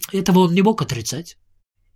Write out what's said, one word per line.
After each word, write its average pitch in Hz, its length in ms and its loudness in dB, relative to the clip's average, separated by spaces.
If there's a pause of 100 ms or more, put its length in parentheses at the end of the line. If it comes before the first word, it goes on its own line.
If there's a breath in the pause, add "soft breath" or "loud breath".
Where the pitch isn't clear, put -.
(120)
Этого 185 280 2
он 175 160 2
не 190 80 2
мог 220 180 2
отрицать. 123 560 -10 (580)